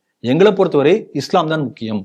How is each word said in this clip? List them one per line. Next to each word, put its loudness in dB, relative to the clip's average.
எங்களை 4
பொறுத்தவரை 2
இஸ்லாம் -2
தான் -4
முக்கியம். -8